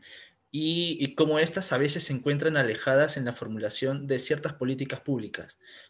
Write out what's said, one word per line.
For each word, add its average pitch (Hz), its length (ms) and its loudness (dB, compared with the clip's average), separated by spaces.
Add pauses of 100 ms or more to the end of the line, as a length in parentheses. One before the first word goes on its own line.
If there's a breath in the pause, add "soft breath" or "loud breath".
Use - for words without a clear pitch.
(500 loud breath)
y, 165 500 0
y 139 160 -2
cómo 151 240 4
estas 165 320 2
a 127 60 2
veces 147 260 0
se 143 100 0
encuentran 147 440 0
alejadas 135 580 2
en 139 80 -4
la 120 80 -2
formulación 117 760 -4
de 135 140 0
ciertas 147 340 -2
políticas 135 460 -4
públicas. 107 600 -6 (300 loud breath)